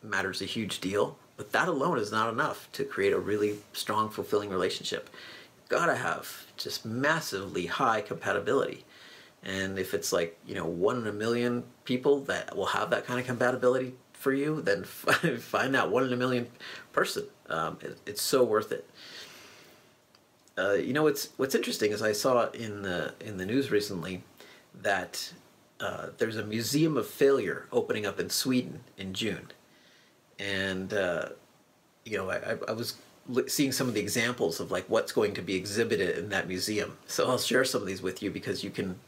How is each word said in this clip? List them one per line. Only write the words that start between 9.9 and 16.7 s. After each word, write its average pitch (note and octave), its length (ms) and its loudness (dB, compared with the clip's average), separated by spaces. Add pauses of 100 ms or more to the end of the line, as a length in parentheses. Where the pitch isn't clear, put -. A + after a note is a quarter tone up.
it's, - 180 -2
like, E2+ 340 0
you - 80 -8
know, E2+ 120 -4
one F#2+ 340 2
in A2 60 -4
a G#2 60 -2
million A#2+ 520 0 (200)
people C3+ 380 4
that - 340 -2
will F#2+ 100 0
have G#2 240 0
that A2 160 2
kind B2 120 0
of B2+ 80 -2
compatibility B2+ 680 2 (180)
for - 200 0
you, D3 300 0
then F#3 200 2
<laughs> - 260 -6
f-, D3 320 2
find B2 340 0
that F#2+ 160 2
one B2+ 140 4
in B2+ 80 0
a B2 40 0
million B2 300 2 (460)